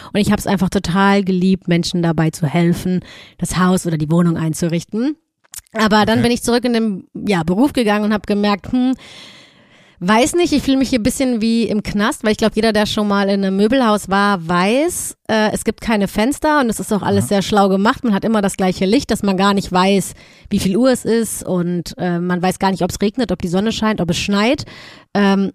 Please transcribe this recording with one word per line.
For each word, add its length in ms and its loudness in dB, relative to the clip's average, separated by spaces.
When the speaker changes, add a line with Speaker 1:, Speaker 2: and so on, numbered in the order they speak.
Speaker 1:
und 60 2
ich 120 2
hab's 140 -2
einfach 240 0
total 520 2
geliebt, 460 0
Menschen 340 0
dabei 280 0
zu 160 -4
helfen, 540 0
das 220 -4
Haus 280 2
oder 120 -2
die 120 -2
Wohnung 280 2
einzurichten. 800 -4
Aber 320 2
dann 140 2
Speaker 2:
Okay. 20 0
Speaker 1:
bin 100 2
ich 100 -4
zurück 220 0
in 80 0
den, 400 -2
ja, 300 -2
Beruf 320 0
gegangen 320 0
und 80 0
hab 120 -4
gemerkt, 460 -2
hm, 220 0
weiß 300 2
nicht, 180 2
ich 120 2
fühle 140 2
mich 120 0
hier 80 2
ein 60 -4
bisschen 360 -2
wie 220 0
im 220 -2
Knast, 400 -2
weil 80 2
ich 60 -2
glaub, 180 0
jeder, 160 2
der 140 2
schon 200 -2
mal 220 0
in 160 0
einem 120 0
Möbelhaus 520 2
war, 400 0
weiß, 680 0
äh, 240 0
es 120 -4
gibt 160 -4
keine 280 0
Fenster 520 0
und 80 0
es 120 -4
ist 120 -4
auch 100 0
alles 220 2
Speaker 2:
Aha. 40 -6
Speaker 1:
sehr 140 2
schlau 260 2
gemacht. 340 0
Man 100 0
hat 120 0
immer 180 2
das 140 -2
gleiche 280 -2
Licht, 280 0
dass 100 -4
man 140 0
gar 180 2
nicht 160 -4
weiß, 440 2
wie 80 0
viel 180 0
Uhr 140 4
es 140 0
ist 420 -2
und, 520 -2
äh, 200 -2
man 240 -2
weiß 160 0
gar 140 0
nicht, 100 -4
ob's 180 -4
regnet, 300 -2
ob 120 -4
die 60 -2
Sonne 220 0
scheint, 300 0
ob 100 -2
es 80 0
schneit. 460 0
Ähm, 400 2